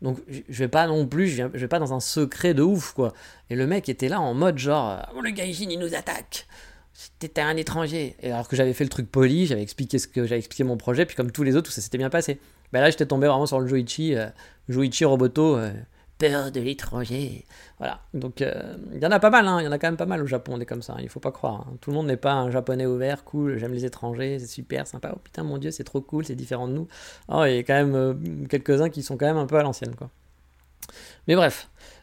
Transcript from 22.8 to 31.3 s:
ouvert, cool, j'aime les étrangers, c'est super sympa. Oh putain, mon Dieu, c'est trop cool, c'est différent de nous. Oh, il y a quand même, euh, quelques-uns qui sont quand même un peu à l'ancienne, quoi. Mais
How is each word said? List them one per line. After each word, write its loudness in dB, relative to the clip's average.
ouvert, -2
cool, -2
j'aime -4
les -4
étrangers, -6
c'est -12
super -8
sympa. -10
Oh -12
putain, -10
mon -4
Dieu, -6
c'est -10
trop -6
cool, -6
c'est -8
différent -6
de -4
nous. -6
Oh, 4
il 4
y 4
a 0
quand 2
même, 4
euh, 2
quelques-uns 4
qui -8
sont -6
quand 2
même 4
un 0
peu 4
à 6
l'ancienne, -4
quoi. -12
Mais 6